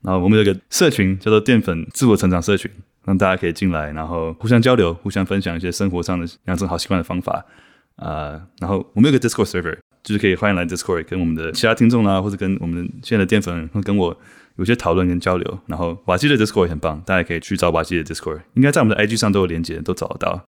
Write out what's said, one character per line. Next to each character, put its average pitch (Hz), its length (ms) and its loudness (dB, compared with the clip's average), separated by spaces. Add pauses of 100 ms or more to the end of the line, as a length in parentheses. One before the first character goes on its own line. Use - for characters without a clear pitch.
然 92 140 -2
后 92 60 2
我 90 80 2
们 107 100 6
有 107 40 4
一 101 40 4
个 95 120 0 (120)
社 - 180 4
群 98 300 2
叫 107 120 -2
做 107 80 6
“淀 113 220 4
粉 82 320 -4
自 - 140 0
我 107 100 6
成 92 140 2
长 90 100 0
社 98 160 0
群”， - 140 -6 (340)
让 98 140 0
大 95 100 4
家 92 100 2
可 95 80 -4
以 85 60 0
进 95 180 0
来， 76 220 -4
然 78 140 -8
后 82 280 -6
互 110 140 -8
相 117 140 6
交 127 120 6
流、 87 200 4
互 98 160 -8
相 95 160 -2
分 98 160 -2
享 85 120 -6
一 82 60 -6
些 87 100 -4
生 98 200 -2
活 87 120 -4
上 90 160 -2
的 85 80 -6 (180)
养 92 120 -2
成 95 100 -2
好 85 120 -4
习 - 100 -8
惯 98 80 0
的 82 80 -2
方 90 160 -6
法。 - 240 -4 (520)
呃， 78 440 -10 (200)
然 87 100 -6
后 98 240 -2
我 101 60 0
们 143 120 6
有 131 60 4
个 120 100 0
Discord 104 180 0
server， 82 320 -6 (260)
就 107 100 -6
是 101 40 0
可 113 100 2
以 92 80 2
欢 104 140 0
迎 98 60 0
来 87 100 -2
Discord 85 420 -4
跟 92 100 -6
我 90 60 -2
们 82 100 0
的 80 160 -6
其 - 160 -2
他 113 80 4
听 117 140 4
众 117 160 4
啦， 98 160 2
或 101 80 -2
者 98 80 -4
跟 95 240 -2
我 85 60 -6
们 87 200 -6 (160)
现 113 160 -2
在 98 60 4
的 - 20 -2
淀 104 140 2
粉， 85 280 -6 (140)
跟 101 140 -2
我 85 200 0 (400)
有 120 80 -4
些 117 120 2
讨 87 160 0
论 90 160 2
跟 87 100 0
交 92 200 0
流。 - 280 -6
然 82 120 -8
后 85 260 -4
瓦 90 120 2
基 147 120 2
的 143 80 4
Discord 107 300 2
也 85 40 -2
很 78 80 -4
棒， 78 280 -4
大 95 100 0
家 87 100 0
可 - 60 -6
以 82 80 -4
去 98 160 -6
找 87 140 2
瓦 80 120 2
基 87 140 -2
的 78 80 0
Discord， 78 380 -8 (100)
应 123 100 2
该 143 80 6
在 165 120 2
我 113 40 4
们 107 80 2
的 104 80 0
I 107 40 2
G 113 100 -2
上 107 160 2
都 98 80 4
有 92 60 2
连 82 160 -4
结， 80 160 -8
都 80 160 -4
找 - 140 -6
得 - 100 -10
到。 87 340 -4